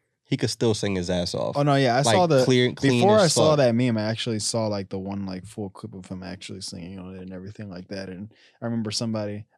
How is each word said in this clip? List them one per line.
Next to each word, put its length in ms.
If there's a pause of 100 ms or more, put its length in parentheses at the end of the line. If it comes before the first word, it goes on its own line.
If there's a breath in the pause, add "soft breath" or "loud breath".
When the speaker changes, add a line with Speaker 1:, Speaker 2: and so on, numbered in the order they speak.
(240)
Speaker 1:
he 140
could 120
still 240
sing 220
his 140
ass 260
off. 220
Speaker 2:
Oh, 60
no, 120
yeah, 200
I 80
Speaker 1:
Like, 120
Speaker 2:
saw 100
the, 200
Speaker 1:
clear, 260
clean 300
Speaker 2:
before 160
Speaker 1:
as 60
Speaker 2:
I 40
saw 220
Speaker 1:
fuck. 80
Speaker 2:
that 180
meme, 220
I 60
actually 360
saw, 280
like, 220
the 80
one, 280
like, 200
full 260
clip 220
of 120
him 180
actually 380
singing 380
on 180
it 60
and 100
everything 360
like 200
that. 180
And 260 (280 soft breath)
I 40
remember 260
somebody, 520 (140)